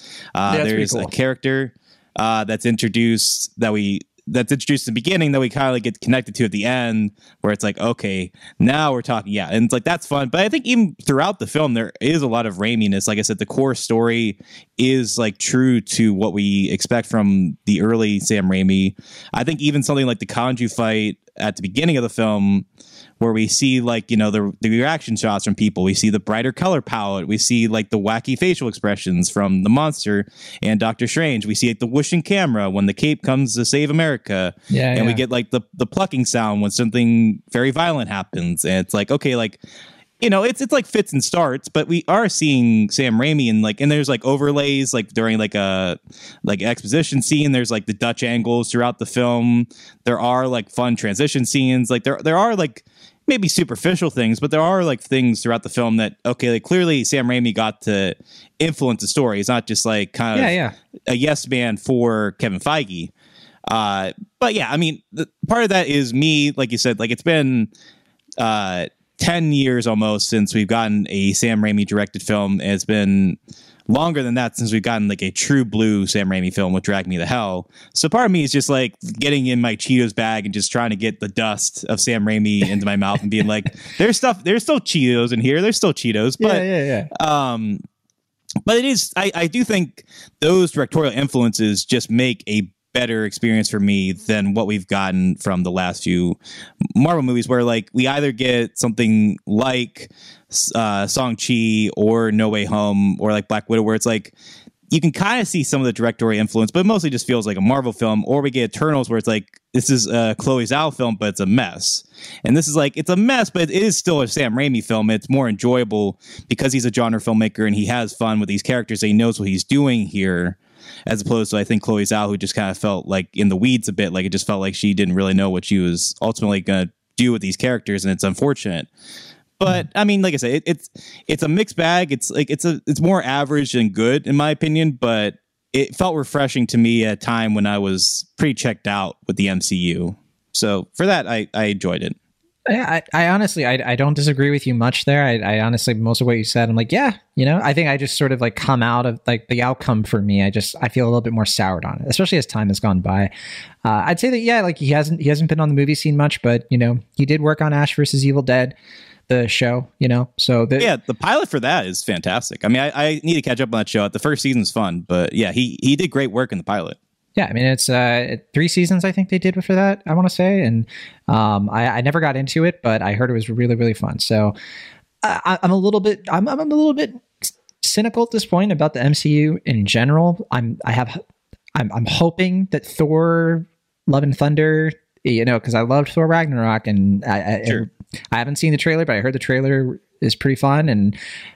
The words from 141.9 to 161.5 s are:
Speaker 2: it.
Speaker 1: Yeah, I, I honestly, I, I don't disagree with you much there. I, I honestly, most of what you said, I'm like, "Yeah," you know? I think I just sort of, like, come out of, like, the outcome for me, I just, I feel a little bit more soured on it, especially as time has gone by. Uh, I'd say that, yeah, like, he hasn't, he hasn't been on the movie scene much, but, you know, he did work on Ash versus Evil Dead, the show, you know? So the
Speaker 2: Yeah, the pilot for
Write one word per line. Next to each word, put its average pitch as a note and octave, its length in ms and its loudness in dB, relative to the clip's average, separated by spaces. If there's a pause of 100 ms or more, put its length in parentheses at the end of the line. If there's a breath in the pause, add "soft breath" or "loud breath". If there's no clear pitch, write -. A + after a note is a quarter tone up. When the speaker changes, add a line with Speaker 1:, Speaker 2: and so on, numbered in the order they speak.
Speaker 2:
it. - 140 -6 (500)
Speaker 1:
Yeah, G#3+ 320 0 (140)
I, E3 120 2
I E3+ 40 2
honestly, F#3 360 0
I, B2 260 0
I B2 40 0
don't C#3 200 2
disagree C#3+ 340 2
with C#3+ 180 0
you B2 60 0
much A#2+ 320 0
there. C#3+ 180 4
I, B2 160 2
I G#2 220 0
honestly, A#2 320 0
most A2+ 260 0
of B2 80 2
what A#2+ 80 2
you A2 80 0
said, A#2 240 0
I'm A2+ 80 2
like, A#2 160 0
"Yeah," A#3 240 2 (200)
you C3+ 100 2
know? D3+ 180 2
I C#3+ 100 2
think D#3 140 2
I C#3 80 2
just C#3 220 -4
sort C3+ 160 2
of, A#2+ 80 -2
like, A#2 160 -2
come B2+ 260 0
out A#2+ 220 2
of, A#2 200 -2
like, A#2 220 -2
the A#2+ 140 -2
outcome B2 420 0
for G#2 180 0
me, G2 220 4
I G2 60 2
just, G2+ 320 -4
I A#2 80 0
feel B2+ 160 0
a - 40 2
little A#2+ 120 2
bit A#2 100 -4
more A2 140 0
soured F#2+ 400 -2
on F#2 160 -6
it, C#3 60 -8
especially F3 320 0
as B2+ 60 -4
time A2 220 -2
has G2 140 0
gone G2 180 2
by. F#2+ 280 0 (580 loud breath)
Uh, G#2+ 200 2
I'd E3+ 140 0
say B3+ 120 0
that, B3 80 0
yeah, A#3 220 2
like, F3 180 -2
he C#3 100 0
hasn't, D3+ 320 2
he C#3+ 80 2
hasn't D3+ 180 2
been D#3 140 0
on D3+ 80 2
the D3 60 2
movie C#3+ 200 2
scene D3 220 0
much, D3 240 2
but, A#2+ 280 2
you B2+ 80 2
know, A#2+ 220 2 (160)
he C#3+ 100 2
did D3+ 140 2
work D3+ 220 0
on D3+ 100 0
Ash C#3+ 240 0
versus C#3 300 2
Evil C#3 160 2
Dead, B2+ 340 2 (520 loud breath)
the B2 200 2
show, B2 400 0 (120)
you B2+ 80 2
know? B2 300 2
So A#2 300 2
the - 120 2
Speaker 2:
Yeah, G#3+ 260 2
the B2 100 -2
pilot C4 340 0
for D3+ 100 -2